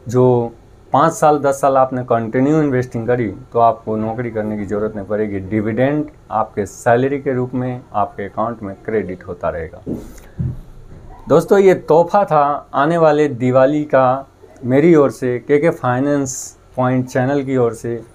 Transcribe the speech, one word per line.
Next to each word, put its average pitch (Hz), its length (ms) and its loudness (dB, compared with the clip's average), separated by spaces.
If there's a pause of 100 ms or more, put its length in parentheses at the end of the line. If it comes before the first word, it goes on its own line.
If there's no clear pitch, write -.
जो 120 460 2 (400)
पाँच 156 200 2
साल, 151 260 2
दस 135 220 0
साल 139 160 2
आपने 135 260 0
continue 127 580 0
investing 123 460 -2
करी 123 200 0 (260)
तो 117 60 0
आपको 113 360 2
नौकरी 110 360 -4
करने 107 260 -6
की 101 80 -6
ज़रूरत 104 300 -4
नहीं 98 100 -10
पड़ेगी, 104 340 -4
Dividend 113 680 -2 (260)
आपके 107 340 -4
salary 127 540 0
के 135 140 -4
रूप 127 200 -4
में 127 280 -6 (120)
आपके 101 300 -4
account 110 400 -6
में 98 120 -10 (100)
credit 92 420 -4
होता 87 220 -6
रहेगा। 82 320 -10 (1500)
दोस्तों, 170 320 4
ये 190 140 6
तोहफा 170 520 2
था 147 480 0
आने 147 240 0
वाले 147 300 4
दिवाली 131 560 2
का 135 440 2 (380)
मेरी 147 300 4
ओर 139 160 4
से, 123 280 -4
KK 143 300 2
Finance 135 880 -2 (180)
Point 127 320 0
Channel 135 360 -2
की 131 140 -2
ओर 117 160 2
से 117 280 -8 (140)